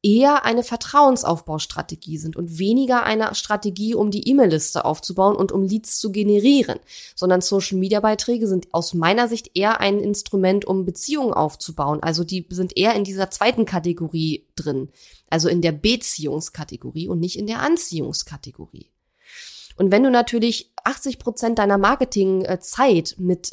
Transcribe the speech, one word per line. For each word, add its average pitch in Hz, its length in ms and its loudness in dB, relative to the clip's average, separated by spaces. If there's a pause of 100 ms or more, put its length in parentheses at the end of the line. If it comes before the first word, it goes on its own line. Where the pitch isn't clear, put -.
eher 262 440 4
eine 233 180 2
Vertrauensaufbaustrategie 165 1600 0
sind 160 180 -10
und 170 240 -8
weniger 240 420 2
eine 220 320 -2
Strategie, 208 640 -4
um 208 160 2
die - 160 -4
E-Mail-Liste 185 560 2
aufzubauen 190 500 2
und 190 160 0
um 196 140 0
Leads 214 340 -2
zu 208 140 -4
generieren, 208 680 4 (380)
sondern 180 240 2
Social-Media-Beiträge 208 1040 0
sind 185 260 -2
aus 170 220 -2
meiner 190 320 2
Sicht 226 280 -6
eher 208 260 0
ein 202 180 2
Instrument, 202 680 0
um 190 200 -2
Beziehungen 254 480 -4
aufzubauen. 151 680 -2
Also 165 220 -2
die 175 260 -6
sind 180 280 -4
eher 214 180 4
in 208 80 0
dieser 190 300 -4
zweiten 226 320 2
Kategorie 165 920 -4
drin, 135 360 -6 (400)
also 165 180 0
in 175 140 2
der 170 100 2
Beziehungskategorie 156 1400 -4
und 175 100 -2
nicht 180 180 -4
in 208 120 -6
der 226 100 -6
Anziehungskategorie. - 1300 -6 (840)
Und 185 120 2
wenn 220 140 6
du 262 80 4
natürlich 240 600 0 (120)
achtzig 254 340 -4
Prozent 226 400 -4
deiner 202 180 4
Marketingzeit 190 1400 0
mit, 180 340 -2